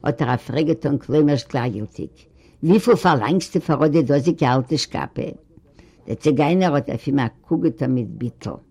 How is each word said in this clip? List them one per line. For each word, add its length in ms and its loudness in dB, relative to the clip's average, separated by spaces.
האט 180 -2
ער 60 0
געפרעגט 580 -2
און 120 0
קלוימערשט 500 2
קלארגילטיג. 640 -6
"וויפיל 320 4
פארלאנגסטו 680 0
פאר 260 2
די 140 2
דאזיקע 520 2
אלטע 240 0
שאקע?" 440 -8
דער 80 -4
ציגיינער 600 2
האט 140 -2
אויף 180 -6
אים 80 -2
געקוגלט 680 -2
מיט 260 -2
ביטל. 400 -10